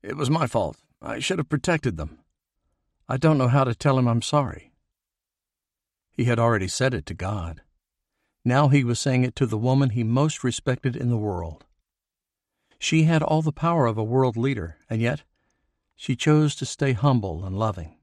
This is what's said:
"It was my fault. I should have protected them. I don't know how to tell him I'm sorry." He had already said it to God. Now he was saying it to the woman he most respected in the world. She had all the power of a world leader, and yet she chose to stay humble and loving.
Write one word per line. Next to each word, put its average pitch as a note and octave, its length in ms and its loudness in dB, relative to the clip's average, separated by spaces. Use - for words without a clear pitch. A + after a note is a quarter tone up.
"It G2+ 140 -10
was C#3+ 120 -2
my D#3 180 0
fault. G2 360 -4
I A2+ 200 -10
should F3+ 180 -4
have D3+ 100 -4
protected D3+ 480 -2
them. D2+ 220 -8
I C3 80 -4
don't D#3 220 4
know B2+ 100 2
how C3+ 160 4
to A#2+ 100 -2
tell C3 240 0
him B2 100 2
I'm A#2 120 2
sorry." - 520 -4
He - 140 -2
had A#2 160 2
already A2 280 2
said C3 240 -2
it F#2+ 140 -6
to - 80 -10
God. F2+ 480 -8
Now C3+ 240 4
he C3+ 160 4
was A#2+ 160 -2
saying B2+ 220 2
it B2 140 -2
to C3+ 100 0
the A2 100 -4
woman C3 340 2
he A#2 120 -2
most C3 420 0
respected B2 520 -2
in B2 120 -2
the A#2+ 80 2
world. F2+ 480 -4
She D#3+ 260 2
had D#3+ 180 4
all D#3 180 0
the D#3 120 -2
power E3 340 0
of A2 100 0
a A2 80 -2
world B2 320 2
leader, A#2 400 -4
and A2+ 100 -2
yet A#2+ 220 -2
she - 220 -6
chose D3+ 400 4
to B2 100 -8
stay C#3 260 -2
humble G2+ 540 0
and F#2+ 120 -6
loving. F#2+ 440 -4